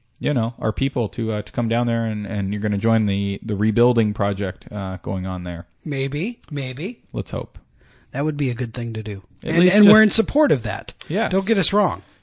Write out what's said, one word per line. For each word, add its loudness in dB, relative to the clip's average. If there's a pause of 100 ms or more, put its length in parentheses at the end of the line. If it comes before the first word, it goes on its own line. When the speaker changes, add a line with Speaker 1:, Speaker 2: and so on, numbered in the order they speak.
(200)
Speaker 1:
you -2
know, -2
our -2
people -2
to, -4
uh, -4
to -12
come -2
down 0
there, 0
and, -4
and -4
you're -4
gonna 0
join 2
the, -2
the -4
rebuilding 4
project, -4
uh, -6
going -4
on -6
there. -8 (180)
Speaker 2:
Maybe, -4 (100)
maybe. -8 (100)
Speaker 1:
Let's -6
hope. -8 (540)
Speaker 2:
That -4
would -2
be -2
a -4
good -6
thing -6
to -6
do. -8 (220)
Speaker 1:
At -4
Speaker 2:
And, 2
Speaker 1:
least 6
Speaker 2:
and 8
Speaker 1:
just 10
Speaker 2:
we're 8
in 4
support 2
of 0
that. -8 (160)
Speaker 1:
Yes. -2
Speaker 2:
Don't 0
get 2
us 0
wrong. 0 (200)